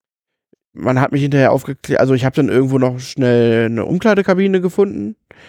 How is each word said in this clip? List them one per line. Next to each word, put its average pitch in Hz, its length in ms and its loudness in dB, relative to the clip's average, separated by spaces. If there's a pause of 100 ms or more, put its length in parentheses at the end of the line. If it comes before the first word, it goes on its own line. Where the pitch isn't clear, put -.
(720)
Man 127 280 -2
hat 139 100 -2
mich 139 120 -2
hinterher 139 280 2
aufgeklärt, - 480 -2
also 131 140 2
ich 123 100 0
habe 131 120 -2
dann 139 140 0
irgendwo 131 280 0
noch 127 220 0
schnell 120 680 0
eine 113 200 -4
Umkleidekabine 190 760 0
gefunden, 202 540 -2 (340)